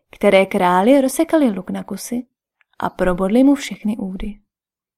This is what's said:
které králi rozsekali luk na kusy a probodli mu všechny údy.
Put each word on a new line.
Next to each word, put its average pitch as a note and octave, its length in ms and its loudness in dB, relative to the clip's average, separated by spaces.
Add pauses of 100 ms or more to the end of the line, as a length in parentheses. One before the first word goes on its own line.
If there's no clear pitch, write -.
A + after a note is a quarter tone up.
(100)
které F#3+ 360 2
králi F#3+ 540 2
rozsekali D4 500 0
luk F#3 200 -8
na G3 140 -8
kusy A#3+ 420 -10 (520)
a - 120 -4
probodli F#3+ 540 0
mu C#4 100 6
všechny G#3+ 420 -6
údy. G3+ 440 -10 (580)